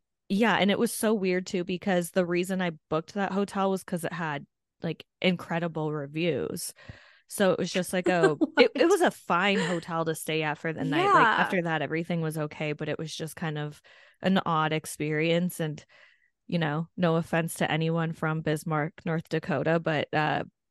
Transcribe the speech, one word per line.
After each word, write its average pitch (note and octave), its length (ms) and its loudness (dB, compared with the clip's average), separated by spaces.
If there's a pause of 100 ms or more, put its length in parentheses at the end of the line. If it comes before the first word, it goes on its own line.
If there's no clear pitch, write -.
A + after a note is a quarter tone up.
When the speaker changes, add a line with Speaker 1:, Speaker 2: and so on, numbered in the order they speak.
(300)
Speaker 1:
Yeah, G3+ 280 4
and G3 140 4
it - 80 2
was A#3 140 2
so A3 200 0
weird F#3 320 0
too, F3+ 180 -2
because F3+ 480 -2
the F3+ 140 2
reason F3+ 360 0
I F3+ 100 0 (180)
booked D#3+ 240 -2
that G3 180 -2
hotel G3 380 0
was F#3+ 140 -2
'cause E3 220 -4
it - 80 -6
had, D#3 320 -6 (360)
like, D#3+ 240 -6 (160)
incredible E3 720 0
reviews. D3 800 -2 (560)
So F#3+ 240 4
it - 60 0
was F3 140 -4
just F3+ 200 -2
like, F#3 160 0
Speaker 2:
<laughs> - 0 -
Speaker 1:
oh, F#3 320 4 (160)
it, C4 220 6
it E4 60 6
Speaker 2:
What? E4+ 40 4
Speaker 1:
was F#4 120 4
a - 100 4
fine G3 500 0
hotel E3 440 -2
to D#3+ 100 -2
stay D#3 280 -2
at D3+ 160 -2
for D#3+ 140 -4
the - 120 -4
night. F#4 300 2
Like, A#3+ 180 6
Speaker 2:
Yeah. - 40 2
Speaker 1:
after F#3 260 2
that, D#3+ 180 0
everything E3 400 -2
was D#3+ 160 -4
okay, D3+ 360 -4
but D3+ 160 -6
it - 100 -4
was D#3 160 -8
just D#3+ 200 -10
kind D3+ 220 -4
of D3+ 240 -8 (400)
an F#3+ 240 2
odd D#3 280 2
experience. D#3+ 840 0
And, D#3 240 -6 (640)
you E3+ 120 -2
know, D#3 380 -2
no E3 200 2
offense E3 380 -2
to - 160 -2
anyone E3 420 0
from D#3+ 280 -4
Bismarck, D#3 640 -2
North E3 240 -4
Dakota, D#3+ 500 0
but, D#3+ 340 -2
uh, D3+ 320 0 (260)